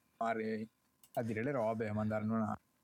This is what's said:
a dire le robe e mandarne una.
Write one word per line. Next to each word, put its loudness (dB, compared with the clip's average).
a -4
dire -2
le 0
robe 2
e -2
mandarne 2
una. 0